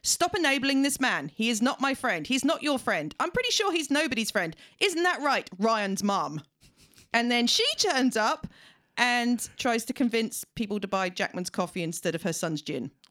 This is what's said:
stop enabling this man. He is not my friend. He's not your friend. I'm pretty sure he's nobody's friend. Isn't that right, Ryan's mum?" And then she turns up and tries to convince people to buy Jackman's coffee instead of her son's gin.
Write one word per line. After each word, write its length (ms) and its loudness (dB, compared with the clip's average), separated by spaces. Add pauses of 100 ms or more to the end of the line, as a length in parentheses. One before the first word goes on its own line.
stop 340 0
enabling 460 2
this 180 0
man. 360 0
He 160 0
is 100 2
not 180 2
my 140 0
friend. 320 -2
He's 180 0
not 200 0
your 160 0
friend. 400 -2
I'm 100 0
pretty 220 -2
sure 200 0
he's 200 -2
nobody's 400 0
friend. 240 -2 (240)
Isn't 240 2
that 180 2
right, 260 0 (120)
Ryan's 420 2
mum?" 400 0 (720)
And 160 2
then 160 4
she 180 2 (140)
turns 400 2
up 300 0 (540)
and 540 2
tries 300 0
to 80 -6
convince 500 -2 (120)
people 220 -4
to 100 -4
buy 220 0
Jackman's 400 -4
coffee 340 -4
instead 320 -4
of 80 -6
her 100 0
son's 280 -4
gin. 300 -6 (200)